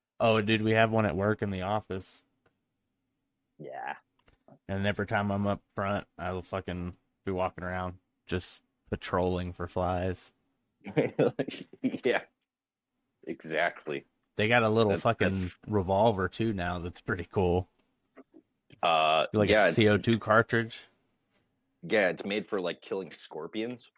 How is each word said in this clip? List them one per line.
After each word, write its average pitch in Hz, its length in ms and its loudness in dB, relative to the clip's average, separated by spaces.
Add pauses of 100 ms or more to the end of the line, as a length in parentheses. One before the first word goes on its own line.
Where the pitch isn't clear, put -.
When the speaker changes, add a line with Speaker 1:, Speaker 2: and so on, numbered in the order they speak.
(200)
Speaker 1:
Oh, 113 220 4
dude, 107 200 2
we 110 100 2
have 110 200 4
one 110 140 2
at 80 100 0
work 104 260 0
in 101 100 -4
the 92 120 -6
office. 95 600 -6 (1400)
Speaker 2:
Yeah. 65 360 -12 (760)
Speaker 1:
And 98 180 -2
every 101 200 0
time 101 240 0
I'm 101 160 0
up 101 140 -2 (140)
front, 101 320 -2 (100)
I'll 90 240 -6
fucking 90 540 -6 (300)
be 98 60 -4
walking 92 320 -2
around 90 320 -6 (300)
just - 360 -6 (280)
patrolling 90 640 -2
for 87 140 -8
flies. 90 640 -4 (540)
Speaker 2:
<laughs> - 60 -14 (920)
Yeah. 123 400 0 (1040)
Exactly. 78 800 -6 (320)
Speaker 1:
They 107 100 0
got 117 160 4
a 110 60 4
little 110 220 4
Speaker 2:
That's, 98 120 -2
Speaker 1:
fucking 98 380 0
Speaker 2:
that's 90 140 -6 (120)
Speaker 1:
revolver, 98 640 2
too, 113 240 -2
now 87 260 -4
that's 85 220 -10
pretty 90 300 -6
cool. 90 360 2 (1120)
Speaker 2:
Uh, 78 520 4
Speaker 1:
Like 104 160 4
Speaker 2:
yeah, 104 160 6
Speaker 1:
a - 20 6
Speaker 2:
it's 82 80 2
Speaker 1:
C 107 140 6
O 104 80 6
two 113 220 2
cartridge. 113 580 2 (1080)
Speaker 2:
Yeah, 98 260 4
it's 80 140 -4
made 101 240 -4
for, 98 140 -4
like, 85 200 -4
killing 95 300 -8
scorpions. 107 760 -10 (100)